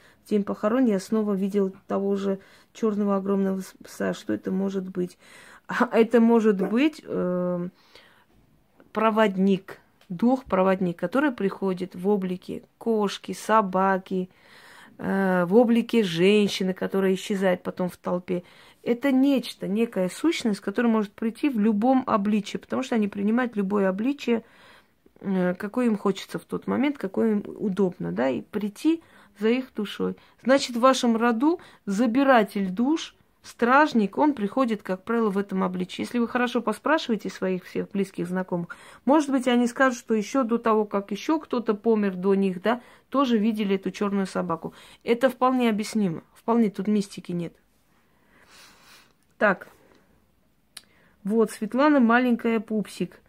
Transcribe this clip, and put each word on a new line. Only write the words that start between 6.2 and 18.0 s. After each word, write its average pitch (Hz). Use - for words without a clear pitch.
может 220
быть, 277
э, 180
проводник, 208
дух-проводник, 190
который 269
приходит 190
в 185
облике 185
кошки, 208
собаки, 190
э, 185
в 175
облике 233
женщины, 190
которая 190
исчезает 185
потом 180
в -
толпе. 180